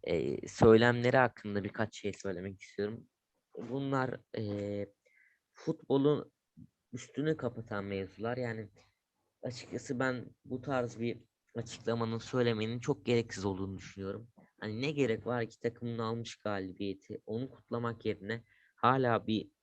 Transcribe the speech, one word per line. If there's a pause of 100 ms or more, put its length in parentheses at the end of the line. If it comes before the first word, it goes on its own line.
e,
söylemleri
hakkında
birkaç
şey
söylemek
istiyorum. (520)
Bunlar, (180)
e, (680)
futbolun (600)
üstünü
kapatan
mevzular.
Yani (760)
açıkçası
ben (180)
bu
tarz
bir (320)
açıklamanın,
söylemenin
çok
gereksiz
olduğunu
düşünüyorum. (320)
Hani
ne
gerek
var
ki
takımın
almış
galibiyeti,
onu
kutlamak
yerine (300)
hala
bir (120)